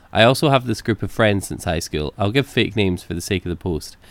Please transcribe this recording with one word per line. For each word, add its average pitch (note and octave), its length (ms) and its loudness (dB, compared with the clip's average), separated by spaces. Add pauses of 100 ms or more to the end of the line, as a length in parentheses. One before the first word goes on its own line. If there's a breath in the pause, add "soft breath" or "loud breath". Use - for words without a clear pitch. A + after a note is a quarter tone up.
(120)
I G#2+ 120 6
also C3+ 240 4
have C3 180 2
this A#2 160 -4
group G#2+ 220 -2
of G2 80 -8
friends G#2 340 2
since - 160 -10
high E2+ 160 -2
school. D2+ 400 -4
I'll G#2 140 0
give C3+ 160 0
fake A2 260 0
names F#2+ 300 0
for - 100 -8
the E2+ 60 -6
sake F#2 260 -4
of F2+ 40 -4
the E2+ 60 -4
post. - 400 -6 (140 soft breath)